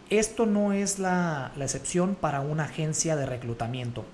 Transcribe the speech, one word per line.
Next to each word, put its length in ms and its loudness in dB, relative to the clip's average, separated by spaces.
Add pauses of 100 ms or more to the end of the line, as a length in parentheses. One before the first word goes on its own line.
Esto 360 2
no 280 4
es 240 0
la, 580 0
la 100 -2
excepción 500 0
para 260 0
una 220 0
agencia 520 0
de 120 0
reclutamiento. 880 -4